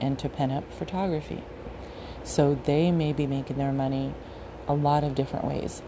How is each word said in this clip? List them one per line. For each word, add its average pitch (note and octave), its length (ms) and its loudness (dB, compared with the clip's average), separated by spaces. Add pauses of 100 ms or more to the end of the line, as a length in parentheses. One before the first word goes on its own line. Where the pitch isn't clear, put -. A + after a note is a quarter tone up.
into C3+ 280 0
pinup C3+ 420 -2
photography. F#3 720 -2 (800)
So C#3+ 320 6
they D3+ 360 4
may D3+ 220 4
be C#3+ 140 2
making C3+ 300 -2
their C#3 140 0
money C3+ 420 0 (540)
a C#3+ 60 2
lot D3 300 4
of C#3 120 0
different - 300 -2
ways. - 420 -4